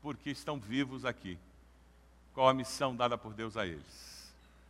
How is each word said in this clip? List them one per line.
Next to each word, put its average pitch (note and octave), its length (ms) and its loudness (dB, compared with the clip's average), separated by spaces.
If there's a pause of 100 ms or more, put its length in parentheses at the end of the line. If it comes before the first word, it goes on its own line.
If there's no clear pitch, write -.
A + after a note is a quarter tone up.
por D3 140 -4
que - 140 -8
estão C#3+ 280 -4
vivos B2+ 460 -2
aqui, G2 340 -4 (960)
qual C3 140 8
a C3 60 8
missão C3 400 0
dada A#2+ 220 2
por A2 160 -6
Deus G#2+ 240 -6
a G#2+ 80 0
eles. - 680 -12 (360)